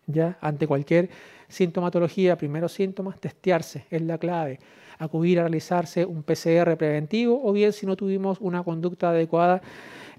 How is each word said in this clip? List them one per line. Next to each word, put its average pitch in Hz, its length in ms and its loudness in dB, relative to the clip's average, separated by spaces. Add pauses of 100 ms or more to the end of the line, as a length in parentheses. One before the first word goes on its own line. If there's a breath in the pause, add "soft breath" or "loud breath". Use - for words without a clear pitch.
¿ya? 160 340 0
Ante 151 260 -2
cualquier 156 420 2 (380 loud breath)
sintomatología, 175 920 0
primeros 156 360 -4
síntomas, 190 460 -4
testearse 165 680 -2
es 165 140 -4
la 165 160 -4
clave. 165 400 -4 (400 loud breath)
Acudir 165 400 2
a 170 40 4
realizarse 170 640 -2
un 170 160 -8
P 160 140 -2
C 165 220 2
R 170 200 4
preventivo, 214 680 0
o 208 80 2
bien 208 220 4
si 202 140 -8
no 190 80 0
tuvimos 190 440 -2
una 180 220 -4
conducta 175 480 -2
adecuada 170 500 2 (600 loud breath)